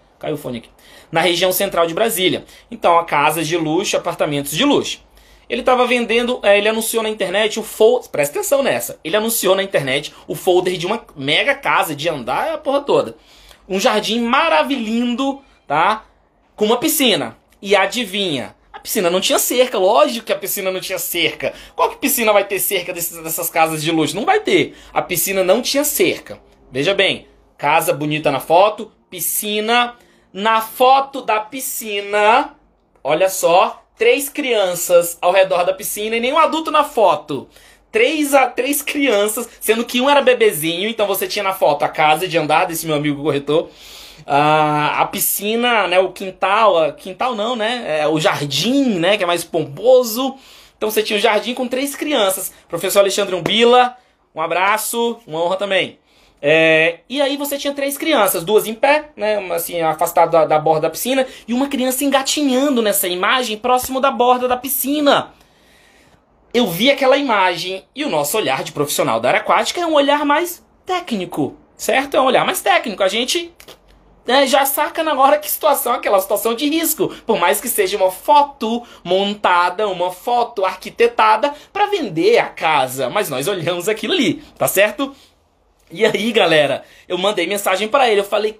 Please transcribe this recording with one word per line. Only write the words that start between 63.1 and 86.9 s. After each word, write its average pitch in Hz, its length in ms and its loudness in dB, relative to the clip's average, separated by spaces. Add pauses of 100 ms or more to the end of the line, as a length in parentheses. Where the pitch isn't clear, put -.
próximo 254 420 -2
da 262 120 2
borda 247 360 2
da 247 80 -2
piscina. 269 800 0 (1200)
Eu 233 140 2
vi 190 240 0
aquela 269 260 2
imagem 190 680 -2 (100)
e 294 100 -6
o 254 60 -4
nosso 151 260 -2
olhar 151 260 -2
de - 100 -12
profissional 143 480 -2
da 120 80 0
área - 120 4
aquática 214 400 0
é 339 60 -2
um 311 80 0
olhar 285 320 2
mais 320 360 -2 (220)
técnico, 190 720 -4 (220)
certo? 269 360 -2
É 302 60 2
um 262 60 2
olhar 180 180 2
mais 359 160 -2
técnico. 320 420 0
A 190 60 2
gente, 254 420 -4 (760)
né, 269 200 4
já 269 200 2
saca 311 360 -2
na 311 120 -2
hora 269 240 4
que - 120 -10
situação, 262 440 0
aquela 262 260 2
situação 226 340 0
de 294 140 -2
risco. 311 400 -2 (160)
Por 208 140 0
mais 185 200 2
que - 120 -6
seja 196 260 0
uma 185 140 2
foto 285 720 -2 (200)
montada, 190 840 0
uma 180 240 -4
foto 240 500 -4
arquitetada 226 920 0 (180)
pra 403 140 0
vender 226 500 0
a 156 120 2
casa. 131 600 -2
Mas 185 220 -2
nós 139 180 -4
olhamos 175 400 -4
aquilo 220 240 -4
ali, 254 300 0 (160)
tá 135 100 0
certo? 220 480 0 (760)
E 190 120 0
aí, 220 280 0
galera, 156 500 2 (240)